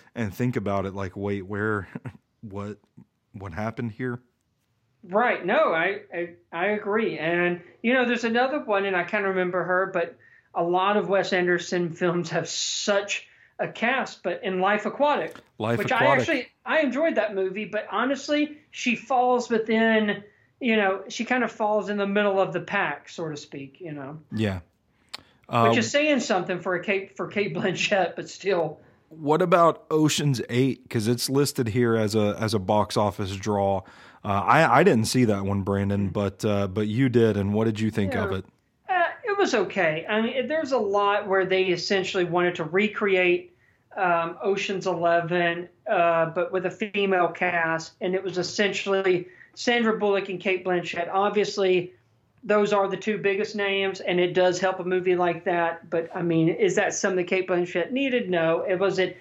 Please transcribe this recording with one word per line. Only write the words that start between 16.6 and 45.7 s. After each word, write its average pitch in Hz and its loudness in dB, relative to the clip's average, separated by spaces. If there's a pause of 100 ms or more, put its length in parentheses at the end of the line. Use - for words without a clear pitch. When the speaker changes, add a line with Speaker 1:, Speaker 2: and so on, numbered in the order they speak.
Speaker 2:
I 277 2
enjoyed 285 0
that 214 0
movie, 190 -2
but 196 -6
honestly, 277 -2 (140)
she - -2
falls 247 2
within, 220 2 (360)
you 226 0
know, 196 2
she 233 -6
kind 247 0
of 233 -2
falls 208 0
in 208 -2
the 202 0
middle 196 2
of 175 0
the 170 -4
pack, 160 -4
so 165 -8
to 147 -8
speak, 139 -16
you 170 -12
know? 147 -12 (140)
Speaker 1:
Yeah. 101 -2 (840)
Speaker 2:
Which 117 4
Speaker 1:
Um, - 2
Speaker 2:
is 220 0
saying 294 2
something 180 -2
for 185 -4
a 175 -4
Kate, 196 -4
for 175 -8
Cate 196 -4
Blanchett, 185 0
but 165 -10
still. 170 -2 (300)
Speaker 1:
What 156 0
about 170 4
Ocean's 147 2
Eight? 127 2
'Cause 107 -2
it's 120 0
listed 135 0
here 117 2
as 107 2
a, 104 2
as 110 0
a 107 2
box 104 2
office 98 0
draw. 98 0 (400)
Uh, - -10 (160)
I, 127 6
I 165 8
didn't 131 4
see 127 2
that 101 0
one, 98 0
Brandon, 98 0
but, 101 -4
uh, 101 0
but 104 -4
you 127 2
did. 113 4
And 101 0
what 110 2
did 107 -2
you 110 0
think 98 -2
of 95 -2
Speaker 2:
Yeah. 95 -4
Speaker 1:
it? - -10 (440)
Speaker 2:
Uh, 359 2 (200)
it 202 -2
was - 2
okay. 175 0
I 214 2
mean, 240 0
it, 254 -2
there's 302 -2
a 254 2
lot 202 0
where 190 2
they 190 2
essentially 185 0
wanted 175 0
to 175 -4
recreate, 180 0 (400)
um, 175 0
Ocean's 196 -2
Eleven, 170 0 (180)